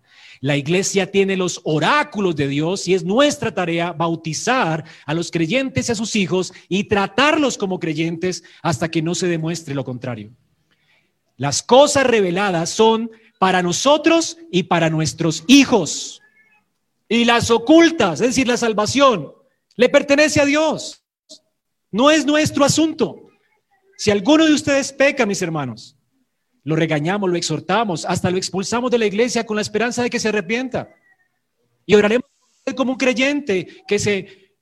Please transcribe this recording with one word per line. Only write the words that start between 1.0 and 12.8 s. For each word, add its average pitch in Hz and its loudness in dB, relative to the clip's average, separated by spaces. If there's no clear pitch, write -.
tiene 196 0
los 180 -4
oráculos 190 0
de 139 -2
Dios 160 -4
y 185 2
es 170 -2
nuestra 226 0
tarea 170 -2
bautizar 165 -4
a 147 -6
los 165 -4
creyentes 233 -2
y 240 -2
a 226 -4
sus 214 -6
hijos 185 -2
y 196 -2
tratarlos 254 0
como 190 -4
creyentes 165 -4
hasta 160 -2
que 165 -2
no 170 -2
se 185 -4
demuestre 165 -4
lo 135 -4
contrario. 120 -10
Las 139 -4
cosas 285 6
reveladas 190 0
son 226 2